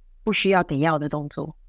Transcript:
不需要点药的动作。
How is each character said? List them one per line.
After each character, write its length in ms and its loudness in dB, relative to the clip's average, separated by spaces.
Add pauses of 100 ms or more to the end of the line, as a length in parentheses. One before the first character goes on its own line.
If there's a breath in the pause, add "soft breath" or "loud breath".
(240)
不 100 0
需 160 2
要 140 4
点 160 -2
药 180 2
的 100 -4
动 220 -6
作。 260 -10 (120)